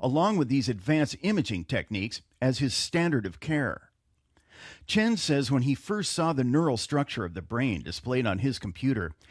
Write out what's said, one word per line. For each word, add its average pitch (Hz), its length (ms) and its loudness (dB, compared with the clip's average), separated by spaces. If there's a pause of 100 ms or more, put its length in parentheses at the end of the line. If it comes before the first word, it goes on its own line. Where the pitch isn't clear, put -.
along 170 380 2
with 135 100 2
these 131 220 2
advanced 143 500 0
imaging 123 460 0
techniques 104 560 -4 (180)
as 127 200 2
his 135 120 0
standard 160 540 0
of 87 120 -10
care. 143 520 -4 (960)
Chen 220 320 2
says 139 320 0
when 135 120 4
he 139 120 2
first 202 400 -4
saw 165 180 2
the 131 100 0
neural 123 360 4
structure 139 480 -2
of 87 80 -10
the 90 80 -8
brain 113 400 -2
displayed 123 440 -2
on 98 120 0
his 127 200 -2
computer, 101 540 -2 (180)